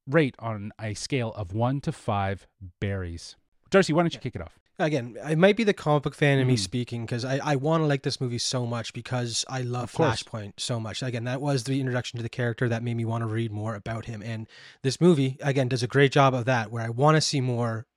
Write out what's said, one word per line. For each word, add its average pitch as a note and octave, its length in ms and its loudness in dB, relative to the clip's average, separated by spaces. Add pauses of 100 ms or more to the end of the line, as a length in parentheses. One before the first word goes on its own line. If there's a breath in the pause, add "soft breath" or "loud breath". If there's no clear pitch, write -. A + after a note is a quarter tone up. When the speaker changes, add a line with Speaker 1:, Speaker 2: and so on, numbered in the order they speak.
Speaker 1:
rate C#3+ 320 2
on G#2+ 420 -6
a A2 140 -6
scale A#2+ 380 -4
of F#2+ 200 -8
one B2 300 0
to D#3+ 100 -4
five G2+ 540 -2 (320)
berries. F#2 580 -6 (320)
Darcy, F#3 240 6
why D#3+ 100 4
don't C#3+ 120 0
you - 60 -14
kick B2 140 -8
it - 60 -8
off? D#2+ 160 -14 (220)
Speaker 2:
Again, B2+ 400 -2 (100)
it D#3+ 80 2
might G3 220 6
be A#3 60 0
the G3+ 100 4
comic D3 300 2
book D3 100 -4
fan C#3 240 4
in C3 80 4
me B2+ 80 4
Speaker 1:
Mm-hmm. G#2+ 80 0
Speaker 2:
speaking, A#2 440 -4
'cause A#2 160 -4
I, C3 140 -2
I C#3+ 200 0
wanna D#3 280 2
like C#3+ 180 2
this C3+ 160 -4
movie A#2+ 200 -2
so B2+ 260 -2
much A#2 300 -6
because A#2+ 520 -4
I C3 140 -6
love B2 220 -4
Speaker 1:
Of A#2 100 -10
course. C#3 300 2
Speaker 2:
Flashpoint G#2 340 -12
so A#2 240 -4
much. A2 220 -8
Again, A#2+ 220 -4
that B2+ 180 -4
was C#3 220 0
the C3+ 140 0
introduction B2 380 -2
to A#2 60 -4
the A2+ 80 -6
character A#2+ 360 -2
that A#2 160 0
made A#2+ 140 -2
me A#2 80 -2
wanna A#2 220 -2
read A2 260 -2
more G#2+ 220 -6
about A2 320 -8
him. G#2+ 160 -10
And A2 240 -8 (340 loud breath)
this C3 180 0
movie, C#3 440 4
again, C3+ 260 2
does B2 140 0
a B2+ 40 0
great C#3 260 4
job C3+ 200 6
of B2 140 -2
that, A2+ 260 0
where A#2 100 -6
I A2+ 60 -4
wanna D3 320 4
see D3 220 0
more A#2 420 -2 (120)